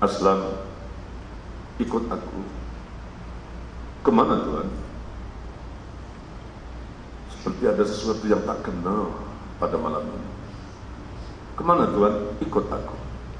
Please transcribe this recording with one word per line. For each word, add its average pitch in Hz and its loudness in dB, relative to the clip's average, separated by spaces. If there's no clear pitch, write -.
"Aslam, 95 6
ikut 113 2
aku." 98 -4
"Kemana, - 8
Tuan?" - 0
Seperti - -2
ada 101 6
sesuatu 110 0
yang 101 6
tak - -2
kenal 92 0
pada 85 2
malam 78 0
ini. - -6
"Kemana, 160 8
Tuan?" 104 6
"Ikut - 4
aku." - -2